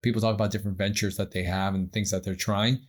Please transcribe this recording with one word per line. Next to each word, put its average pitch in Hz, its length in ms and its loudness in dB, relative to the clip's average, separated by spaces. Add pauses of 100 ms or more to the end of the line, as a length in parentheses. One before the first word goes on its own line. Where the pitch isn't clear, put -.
People 113 180 2
talk 110 140 2
about 104 180 2
different 98 260 -4
ventures 101 380 0
that 98 160 -2
they 92 100 -2
have 95 320 0
and 92 180 -2
things 104 180 -2
that 95 120 0
they're 95 140 -4
trying. 110 520 0